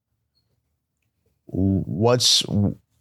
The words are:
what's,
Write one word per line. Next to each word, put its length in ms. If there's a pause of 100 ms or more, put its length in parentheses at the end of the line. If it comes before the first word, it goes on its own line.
(1500)
what's, 960 (600)